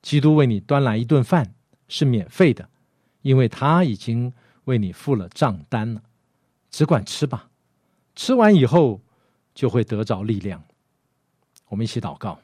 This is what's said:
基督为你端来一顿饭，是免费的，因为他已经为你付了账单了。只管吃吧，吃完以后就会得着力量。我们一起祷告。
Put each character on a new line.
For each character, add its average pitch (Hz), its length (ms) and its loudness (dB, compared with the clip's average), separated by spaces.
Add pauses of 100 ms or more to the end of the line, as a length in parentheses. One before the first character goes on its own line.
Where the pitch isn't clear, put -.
基 147 180 0
督 151 160 4
为 143 100 4
你 107 140 0
端 143 220 0
来 113 140 0
一 117 80 -4
顿 131 180 2
饭， 123 300 0 (360)
是 - 160 -4
免 110 240 0
费 151 260 2
的， - 140 -12 (540)
因 131 140 2
为 123 120 2
他 160 360 0
已 120 100 -2
经 120 380 -6 (320)
为 127 140 0
你 95 140 -4
付 143 220 -4
了 90 140 -6
账 104 400 -2
单 113 260 -6
了。 107 80 -14 (680)
只 151 160 0
管 113 180 0
吃 - 220 -6
吧， 123 220 -12 (680)
吃 - 200 -2
完 214 200 6
以 139 100 6
后 127 360 2 (540)
就 - 140 -2
会 113 160 0
得 107 180 -6
着 98 200 -4
力 107 180 -4
量。 87 240 -10 (1040)
我 98 80 -10
们 110 60 -4
一 110 40 -4
起 - 140 -6
祷 104 160 -10
告。 87 280 -10